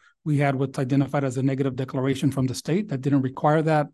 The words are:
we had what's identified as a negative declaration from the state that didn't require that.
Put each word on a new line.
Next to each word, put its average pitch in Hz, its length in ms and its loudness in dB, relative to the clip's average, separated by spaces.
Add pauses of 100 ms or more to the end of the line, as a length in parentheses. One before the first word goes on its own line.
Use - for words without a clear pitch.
(260)
we 147 140 0
had 139 160 2
what's 135 240 -2
identified 139 440 0
as 131 140 -2
a 131 60 0
negative 135 340 0
declaration 131 540 0
from 131 160 -2
the 123 80 -6
state 202 340 -2
that 135 100 -4
didn't 135 220 2
require 151 400 2
that. 151 320 2